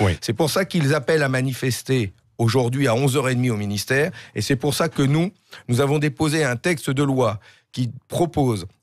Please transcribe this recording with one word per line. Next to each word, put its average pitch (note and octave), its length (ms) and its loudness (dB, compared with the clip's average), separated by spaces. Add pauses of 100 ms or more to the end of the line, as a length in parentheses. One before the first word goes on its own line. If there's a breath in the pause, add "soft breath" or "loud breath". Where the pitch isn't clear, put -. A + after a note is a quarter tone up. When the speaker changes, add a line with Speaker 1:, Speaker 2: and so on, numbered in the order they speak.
Speaker 1:
Oui. F#2 180 2
Speaker 2:
C'est - 140 -4
pour D3+ 160 0
ça F#3+ 160 0
qu'ils D3 300 0
appellent D3+ 280 2
à C3+ 60 2
manifester C3 840 -2 (260)
aujourd'hui B2 500 2
à A2+ 80 2
onze C3+ 200 2
heures C3 140 0
et B2+ 60 0
demie B2 160 0
au G#2+ 60 -2
ministère, A#2 540 -2 (240 loud breath)
et G#2+ 60 -2
c'est C3+ 160 0
pour C#3+ 160 -2
ça - 160 -2
que C#3 140 -2
nous, D#3+ 280 2 (380 loud breath)
nous A#2+ 100 2
avons C#3+ 200 2
déposé D3+ 440 0
un B2 140 0
texte E3 320 -2
de C#3 140 0
loi B2+ 360 0 (320 loud breath)
qui B2+ 200 -4 (180)
propose C3 560 0 (180)